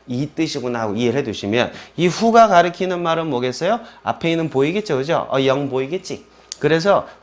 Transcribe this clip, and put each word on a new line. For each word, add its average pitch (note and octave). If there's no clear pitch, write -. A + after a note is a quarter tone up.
이 C3
뜻이구나 B2
하고 G#2
이해를 A#2+
해두시면 A2
이 E3+
who가 A3
가리키는 F3+
말은 E3
뭐겠어요? C#3
앞에 E3
있는 E3
보이겠죠, D3+
그죠? C3+
어, C3+
영 C3+
보이겠지? C3+
그래서 E3